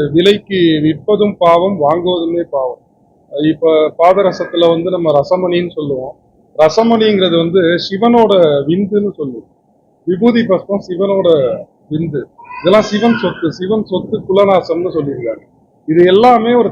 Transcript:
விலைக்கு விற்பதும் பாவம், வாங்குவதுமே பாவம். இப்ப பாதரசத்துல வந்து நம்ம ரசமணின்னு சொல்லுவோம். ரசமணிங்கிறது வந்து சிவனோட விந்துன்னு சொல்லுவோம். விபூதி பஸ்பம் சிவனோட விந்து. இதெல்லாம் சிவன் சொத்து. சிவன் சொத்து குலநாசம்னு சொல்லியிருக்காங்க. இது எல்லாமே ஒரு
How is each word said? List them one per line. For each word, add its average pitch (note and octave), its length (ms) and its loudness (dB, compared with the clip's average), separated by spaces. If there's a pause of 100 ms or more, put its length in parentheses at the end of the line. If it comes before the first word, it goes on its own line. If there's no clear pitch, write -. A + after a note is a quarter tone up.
(120)
விலைக்கு G3 480 0 (220)
விற்பதும் G#3 560 0
பாவம், F3 400 2
வாங்குவதுமே E3+ 760 -2
பாவம். C3 300 -6 (720)
இப்ப D#3+ 200 0 (240)
பாதரசத்துல F3 760 0
வந்து E3+ 220 -2
நம்ம E3+ 220 -2
ரசமணின்னு F3 600 -2
சொல்லுவோம். C#3+ 380 -8 (420)
ரசமணிங்கிறது G#3 840 2
வந்து E3+ 240 0 (180)
சிவனோட G#3+ 540 2 (320)
விந்துன்னு G3+ 500 -2
சொல்லுவோம். B2+ 320 -10 (600)
விபூதி A3+ 360 2
பஸ்பம் F#3+ 420 -4
சிவனோட F#3+ 440 -2 (600)
விந்து. D3+ 320 -4 (360)
இதெல்லாம் F#3 320 2
சிவன் A3 280 0
சொத்து. - 360 -4
சிவன் G#3 340 -4
சொத்து F3+ 280 -6 (100)
குலநாசம்னு F#3 680 0
சொல்லியிருக்காங்க. B2 480 -6 (440)
இது D#3+ 180 2
எல்லாமே A3+ 500 4
ஒரு A3+ 160 2